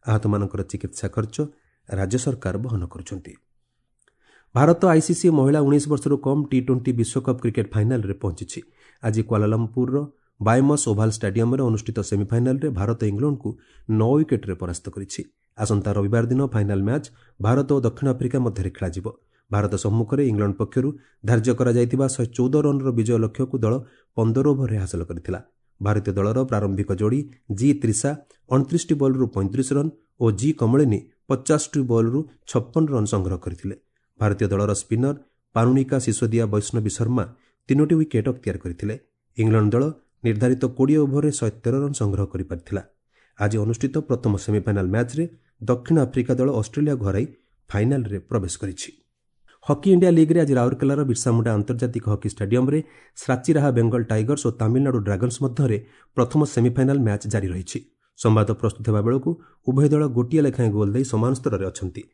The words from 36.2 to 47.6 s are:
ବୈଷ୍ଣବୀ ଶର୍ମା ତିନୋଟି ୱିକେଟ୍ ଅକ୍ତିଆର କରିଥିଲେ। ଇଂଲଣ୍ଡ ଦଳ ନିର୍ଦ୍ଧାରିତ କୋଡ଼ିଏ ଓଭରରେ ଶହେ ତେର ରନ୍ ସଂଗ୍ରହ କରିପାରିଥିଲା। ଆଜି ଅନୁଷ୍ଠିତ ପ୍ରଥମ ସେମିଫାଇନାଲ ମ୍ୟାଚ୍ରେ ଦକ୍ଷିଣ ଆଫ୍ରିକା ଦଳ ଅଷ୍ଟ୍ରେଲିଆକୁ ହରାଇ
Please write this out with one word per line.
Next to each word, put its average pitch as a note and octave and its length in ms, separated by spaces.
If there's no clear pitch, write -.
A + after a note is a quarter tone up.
ବୈଷ୍ଣବୀ G#2+ 440
ଶର୍ମା A#2 340
ତିନୋଟି D3+ 260
ୱିକେଟ୍ D#3 340
ଅକ୍ତିଆର G2+ 300
କରିଥିଲେ। F2+ 360
ଇଂଲଣ୍ଡ A2 360
ଦଳ B2 120
ନିର୍ଦ୍ଧାରିତ B2+ 440
କୋଡ଼ିଏ C3+ 320
ଓଭରରେ D3 340
ଶହେ A2 280
ତେର A#2 200
ରନ୍ C#3+ 200
ସଂଗ୍ରହ G2 260
କରିପାରିଥିଲା। F#2 560
ଆଜି G#2 200
ଅନୁଷ୍ଠିତ A#2 400
ପ୍ରଥମ B2 380
ସେମିଫାଇନାଲ G2+ 520
ମ୍ୟାଚ୍ରେ A#2+ 360
ଦକ୍ଷିଣ B2 380
ଆଫ୍ରିକା B2+ 340
ଦଳ B2+ 180
ଅଷ୍ଟ୍ରେଲିଆକୁ C#3 540
ହରାଇ G2 200